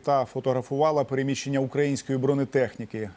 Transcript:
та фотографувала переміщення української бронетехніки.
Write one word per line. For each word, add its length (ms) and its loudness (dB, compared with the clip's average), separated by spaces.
та 200 4
фотографувала 800 0
переміщення 560 -2
української 580 0
бронетехніки. 1000 0